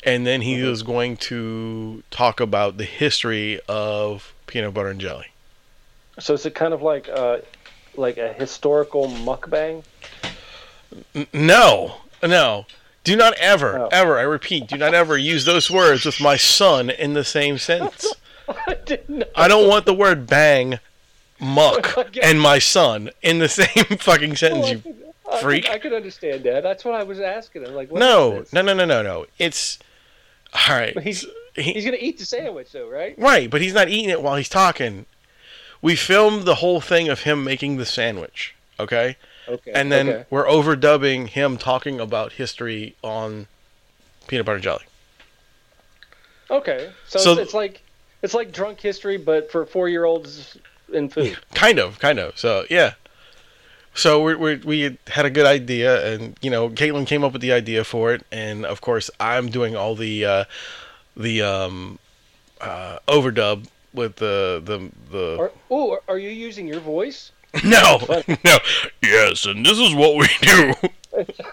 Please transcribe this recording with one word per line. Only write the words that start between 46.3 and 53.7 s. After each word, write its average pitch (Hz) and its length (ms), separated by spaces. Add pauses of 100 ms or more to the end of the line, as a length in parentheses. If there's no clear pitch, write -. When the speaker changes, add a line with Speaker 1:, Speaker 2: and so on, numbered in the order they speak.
Speaker 2:
Okay, 175 420 (160)
so 190 120
Speaker 1:
So 190 140
Speaker 2:
it's, 170 80
it's - 120
like, 208 280 (400)
it's 190 120
like 233 180
drunk 196 280
history, 196 380
but 156 340
for 160 140
four-year-olds 165 920 (360)
in 147 160
food. 131 360
Speaker 1:
<laughs> - 80
Kind 208 260
of, 98 200
kind 139 200
of. 82 200
So, 104 300
yeah. 156 240 (1000)